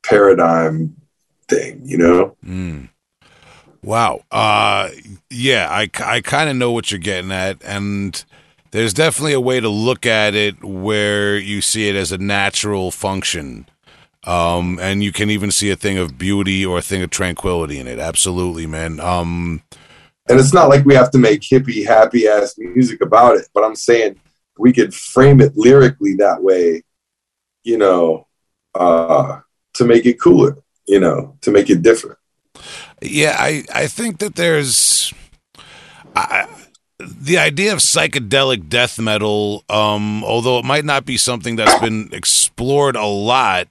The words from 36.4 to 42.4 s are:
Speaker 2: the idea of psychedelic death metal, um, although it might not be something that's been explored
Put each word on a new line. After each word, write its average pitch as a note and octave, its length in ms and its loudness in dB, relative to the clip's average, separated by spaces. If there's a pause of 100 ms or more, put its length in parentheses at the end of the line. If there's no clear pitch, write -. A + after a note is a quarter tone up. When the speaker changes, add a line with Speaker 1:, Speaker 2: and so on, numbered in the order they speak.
Speaker 2:
the D3+ 400 -4
idea D#3+ 340 0
of D3+ 60 -6
psychedelic C3 920 -2
death A#2+ 300 -2
metal, G#2 720 -2
um, G#2+ 540 -2
although A#2 360 -2
it A#2 60 -8
might D3 200 -2
not C#3 200 -2
be C3 120 -6
something A#2+ 400 -4
that's G#2+ 240 0
been A2 320 -4
explored C3+ 840 -2